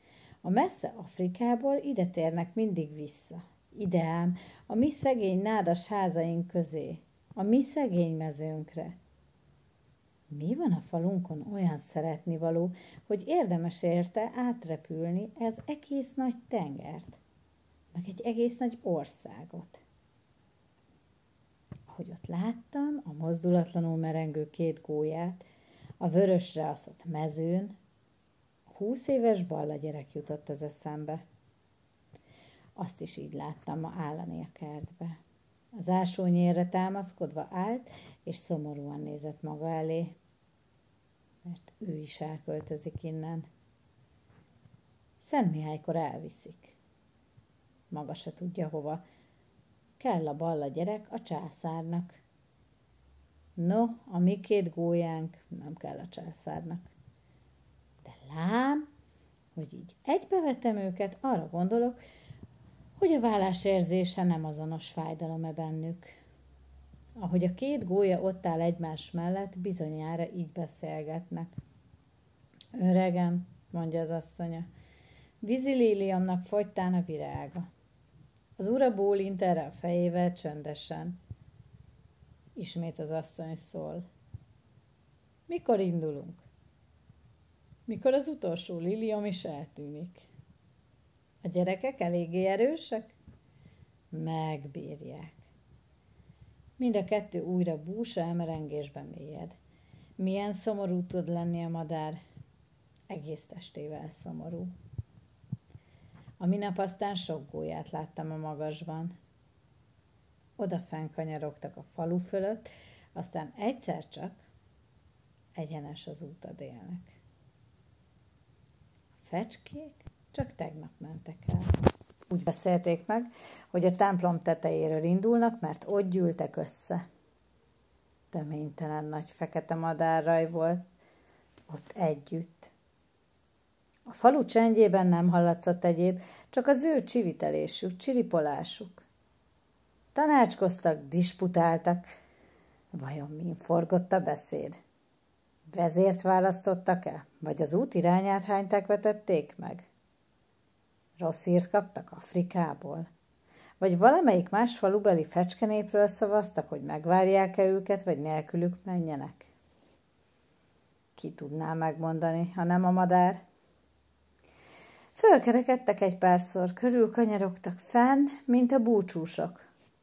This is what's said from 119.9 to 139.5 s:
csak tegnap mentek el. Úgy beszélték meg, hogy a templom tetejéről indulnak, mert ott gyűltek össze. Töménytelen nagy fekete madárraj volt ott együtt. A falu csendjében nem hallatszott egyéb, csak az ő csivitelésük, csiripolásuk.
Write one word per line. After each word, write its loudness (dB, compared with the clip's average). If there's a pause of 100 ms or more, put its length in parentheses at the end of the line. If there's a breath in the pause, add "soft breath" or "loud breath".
csak -6
tegnap -10
mentek -16
el. 4 (360)
Úgy 0
beszélték 0
meg, -2 (460 loud breath)
hogy 2
a 4
templom 2
tetejéről 0
indulnak, 4
mert -6
ott 2
gyűltek 0
össze. -6 (1200)
Töménytelen -6
nagy -8
fekete -4
madárraj 2
volt 0 (880 soft breath)
ott -14
együtt. -4 (1300)
A -18
falu 8
csendjében 6
nem 6
hallatszott 4
egyéb, 4 (280 loud breath)
csak -2
az 6
ő 4
csivitelésük, 0
csiripolásuk. 0 (1080)